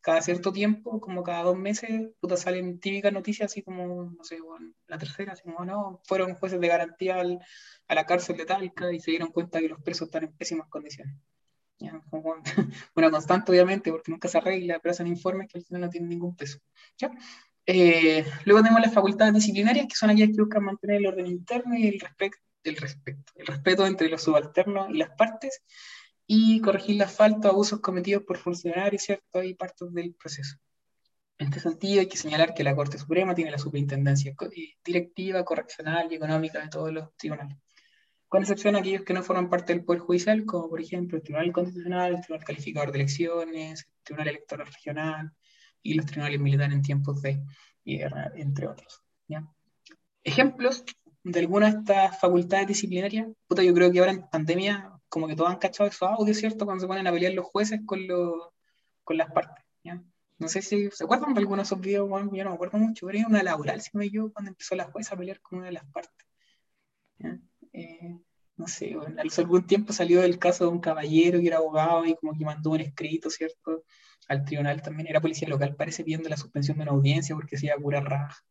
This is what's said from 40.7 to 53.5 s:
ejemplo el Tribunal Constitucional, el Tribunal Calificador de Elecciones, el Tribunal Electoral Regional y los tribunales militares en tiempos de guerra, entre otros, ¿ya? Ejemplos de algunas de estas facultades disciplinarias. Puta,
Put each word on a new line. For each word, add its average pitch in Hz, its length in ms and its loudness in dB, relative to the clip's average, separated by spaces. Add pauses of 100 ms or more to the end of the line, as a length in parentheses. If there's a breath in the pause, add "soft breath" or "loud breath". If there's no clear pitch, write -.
ejemplo 175 360 -6
el 160 60 -8
Tribunal 160 280 -2
Constitucional, 180 640 -2
el 175 60 -8
Tribunal 156 240 -12
Calificador 147 460 -6
de 139 80 -2
Elecciones, 160 840 -4
el - 220 -20
Tribunal 156 260 -6
Electoral 147 380 -12
Regional 156 640 -8 (520 soft breath)
y 156 120 -4
los 151 100 0
tribunales 147 340 -4
militares 143 360 2
en 139 60 2
tiempos 143 400 -2
de 139 220 -4 (420 loud breath)
guerra, 143 500 -8
entre 143 320 -4
otros, - 360 -16 (240)
¿ya? 156 180 -10 (760)
Ejemplos 254 640 2 (380)
de 175 160 -2
algunas 202 340 4
de 214 60 -2
estas 196 400 2
facultades 180 480 2
disciplinarias. 202 600 -2 (200)
Puta, 185 160 2